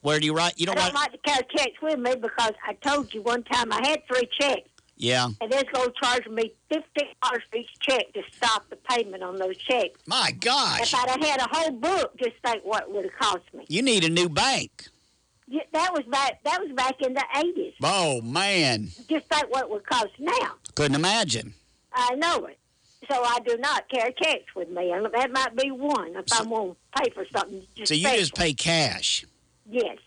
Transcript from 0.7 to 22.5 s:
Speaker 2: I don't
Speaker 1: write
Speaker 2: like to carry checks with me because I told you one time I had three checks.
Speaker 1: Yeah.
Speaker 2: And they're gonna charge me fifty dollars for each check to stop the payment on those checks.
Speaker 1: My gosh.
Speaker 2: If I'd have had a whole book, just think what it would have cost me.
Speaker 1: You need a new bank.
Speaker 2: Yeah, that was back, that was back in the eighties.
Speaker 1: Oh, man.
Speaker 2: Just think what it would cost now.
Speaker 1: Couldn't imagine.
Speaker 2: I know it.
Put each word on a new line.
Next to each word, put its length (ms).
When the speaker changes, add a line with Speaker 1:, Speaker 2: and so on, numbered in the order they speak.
Speaker 2:
I 80
don't 80
Speaker 1:
write 160
Speaker 2:
like 0
to 80
carry 260
checks 240
with 200
me 160
because 380
I 60
told 400
you 80
one 220
time 280
I 160
had 200
three 200
checks. 280
Speaker 1:
Yeah. 320
Speaker 2:
And 100
they're 120
gonna 180
charge 260
me 260
fifty 380
dollars 280
for 60
each 220
check 340
to 80
stop 320
the 60
payment 480
on 140
those 200
checks. 480
Speaker 1:
My 260
gosh. 600
Speaker 2:
If 20
I'd 140
have 140
had 180
a 100
whole 200
book, 460
just 180
think 180
what 200
it 80
would 140
have 100
cost 380
me. 140
Speaker 1:
You 140
need 220
a 60
new 200
bank. 580
Speaker 2:
Yeah, 160
that 180
was 140
back, 380
that 180
was 120
back 280
in 120
the 120
eighties. 380
Speaker 1:
Oh, 380
man. 680
Speaker 2:
Just 160
think 240
what 140
it 60
would 160
cost 320
now. 360
Speaker 1:
Couldn't 200
imagine. 600
Speaker 2:
I 240
know 300
it. 120